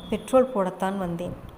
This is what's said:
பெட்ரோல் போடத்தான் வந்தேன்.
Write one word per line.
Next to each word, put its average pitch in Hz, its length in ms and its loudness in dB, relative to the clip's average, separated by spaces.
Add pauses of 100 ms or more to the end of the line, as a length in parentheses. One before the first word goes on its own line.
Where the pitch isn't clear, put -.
பெட்ரோல் 247 460 4
போடத்தான் 190 420 0
வந்தேன். 175 360 -4 (240)